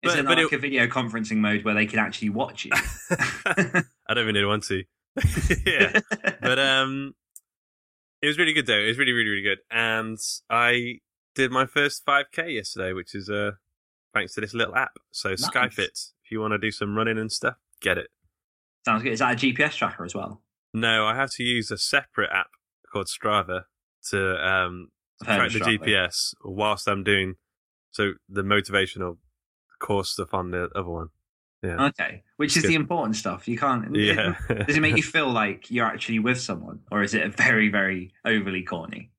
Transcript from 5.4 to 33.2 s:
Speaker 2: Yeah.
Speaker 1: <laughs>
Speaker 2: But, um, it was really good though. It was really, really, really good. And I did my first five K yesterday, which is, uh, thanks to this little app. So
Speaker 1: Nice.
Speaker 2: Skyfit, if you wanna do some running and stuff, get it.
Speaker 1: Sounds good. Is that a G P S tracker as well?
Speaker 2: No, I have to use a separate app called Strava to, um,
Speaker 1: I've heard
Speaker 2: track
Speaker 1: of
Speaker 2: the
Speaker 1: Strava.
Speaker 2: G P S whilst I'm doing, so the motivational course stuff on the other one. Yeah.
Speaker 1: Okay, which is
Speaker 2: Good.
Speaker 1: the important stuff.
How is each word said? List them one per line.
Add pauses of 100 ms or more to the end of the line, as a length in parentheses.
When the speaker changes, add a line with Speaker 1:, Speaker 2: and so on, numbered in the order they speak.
Speaker 2:
Yeah.
Speaker 1:
<laughs>
Speaker 2:
But,
um, (1080)
it
was
really
good
though.
It
was
really,
really,
really
good. (100)
And (320)
I (360)
did
my
first
five
K
yesterday,
which
is,
uh, (600)
thanks
to
this
little
app. (180)
So
Speaker 1:
Nice.
Speaker 2:
Skyfit, (140)
if
you
wanna
do
some
running
and
stuff, (260)
get
it. (800)
Speaker 1:
Sounds
good.
Is
that
a
G
P
S
tracker
as
well? (320)
Speaker 2:
No,
I
have
to
use
a
separate
app (420)
called
Strava (460)
to,
um, (320)
Speaker 1:
I've
heard
Speaker 2:
track
Speaker 1:
of
Speaker 2:
the
Speaker 1:
Strava.
Speaker 2:
G
P
S (100)
whilst
I'm
doing, (560)
so (160)
the
motivational (640)
course
stuff
on
the
other
one. (540)
Yeah.
Speaker 1:
Okay, (160)
which
is
Speaker 2:
Good.
Speaker 1:
the
important
stuff.